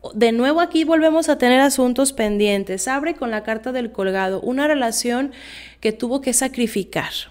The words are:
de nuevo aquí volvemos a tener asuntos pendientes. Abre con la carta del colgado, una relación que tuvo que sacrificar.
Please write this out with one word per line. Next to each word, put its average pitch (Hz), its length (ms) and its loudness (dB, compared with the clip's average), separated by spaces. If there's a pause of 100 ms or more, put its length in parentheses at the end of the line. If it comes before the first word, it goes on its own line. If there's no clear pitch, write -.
(140)
de 226 180 4
nuevo 269 300 2
aquí 330 240 2
volvemos 320 420 4
a 294 100 2
tener 254 220 6
asuntos 269 540 2
pendientes. 202 720 0
Abre 285 260 -2
con 247 160 -6
la 214 140 -6
carta 220 300 -6
del 240 180 -4
colgado, 190 500 -2
una 262 260 -2
relación 254 680 0 (480)
que 220 100 0
tuvo 247 300 -4
que 254 120 -2
sacrificar. 240 800 -2 (200)